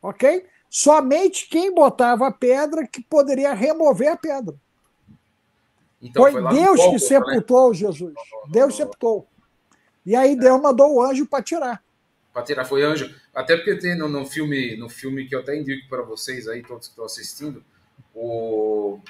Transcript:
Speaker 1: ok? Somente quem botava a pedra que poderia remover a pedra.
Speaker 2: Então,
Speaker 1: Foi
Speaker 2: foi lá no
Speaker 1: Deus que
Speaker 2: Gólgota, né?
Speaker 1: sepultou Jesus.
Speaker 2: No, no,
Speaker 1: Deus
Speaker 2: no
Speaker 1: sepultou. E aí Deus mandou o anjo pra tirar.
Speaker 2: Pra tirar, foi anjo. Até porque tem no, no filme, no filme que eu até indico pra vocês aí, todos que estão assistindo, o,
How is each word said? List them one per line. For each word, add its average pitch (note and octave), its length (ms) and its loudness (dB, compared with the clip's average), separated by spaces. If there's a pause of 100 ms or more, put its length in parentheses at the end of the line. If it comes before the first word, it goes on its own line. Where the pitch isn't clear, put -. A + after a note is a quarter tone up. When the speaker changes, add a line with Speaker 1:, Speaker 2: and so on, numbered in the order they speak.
Speaker 1:
ok? C#4+ 420 0 (240)
Somente D4+ 800 2
quem F4+ 240 -2
botava B3+ 560 2
a A3 40 -4
pedra C#4+ 540 -2
que - 160 -18
poderia C#4 500 0
remover C#4+ 600 0
a E4+ 40 -4
pedra. C4+ 380 -8 (1500)
Speaker 2:
Então, B2 200 2
Speaker 1:
Foi C#4 100 8
Speaker 2:
foi C4 80 -4
lá F3 100 -2
no A#3+ 60 2
Speaker 1:
Deus F4+ 140 4 (100)
que - 60 8
Speaker 2:
Gólgota, - 60 6
né? C4 60 -2
Speaker 1:
sepultou B3+ 760 4
Jesus. E3+ 400 -8
Speaker 2:
No, - 320 -18
no, D3 60 -14
Speaker 1:
Deus B3 160 4
Speaker 2:
no B3 40 -4
Speaker 1:
sepultou. A#3 540 -4 (800)
E G3+ 100 0
aí C4+ 180 4
Deus B3+ 260 4
mandou C#4 340 4
o A#3+ 80 4
anjo C4+ 240 -2
pra C4 160 -4
tirar. B3+ 400 -6 (500)
Speaker 2:
Pra A#2+ 100 -8
tirar, C3 220 -6
foi C#3 180 0
anjo. D3 300 -2 (220)
Até D#3 220 0
porque F3+ 200 -4
tem F3 220 -4
no, D#3 100 -4
no C#3 160 -6
filme, C3+ 520 -6
no A2+ 120 -14
filme C3+ 400 -12
que C3 60 -8
eu B2+ 60 -6
até C#3 160 -8
indico C3+ 320 -10
pra B2 140 -8
vocês A2 460 -12
aí, A#2 140 -10
todos A#2+ 240 -20
que - 60 -20
estão A#2 120 -16
assistindo, B2 580 -16 (520)
o, G#2+ 840 -6 (120)